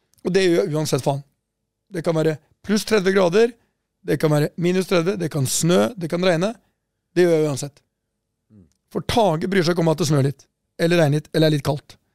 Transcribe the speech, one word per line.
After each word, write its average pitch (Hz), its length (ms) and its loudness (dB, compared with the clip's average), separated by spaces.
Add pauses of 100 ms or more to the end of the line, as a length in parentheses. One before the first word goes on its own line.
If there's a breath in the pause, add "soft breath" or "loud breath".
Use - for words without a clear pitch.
(240)
og 180 140 -2
det 190 80 2
gjør 175 160 2
jeg 156 160 -4
uansett 147 260 -2
faen. 139 160 -2 (720)
Det 165 140 -8
kan 165 100 0
være 156 220 0 (260)
pluss 202 240 -2
tredve 196 240 0
grader, 202 400 2 (560)
det 170 80 0
kan 151 160 0
være 147 240 2
minus 180 320 0
tredve, 190 320 0
det 165 80 -4
kan 139 160 -4
snø, 185 460 0 (100)
det 165 80 -8
kan 175 160 -4
regne. 185 300 0 (580)
Det 175 140 4
gjør 165 100 4
jeg 156 140 2
uansett. 139 320 -10 (1080)
For 196 160 -8
Tage 190 400 0
bryr 190 160 0
seg 170 140 0
ikke 170 80 0
om 160 80 2
at 147 80 -2
det 160 80 -2
snør 143 180 2
litt, - 200 -8 (360)
eller 170 160 2
regner 151 220 2
litt, - 160 -14
eller 156 100 2
er 156 80 2
litt 147 120 -4
kaldt. 143 280 -6 (200)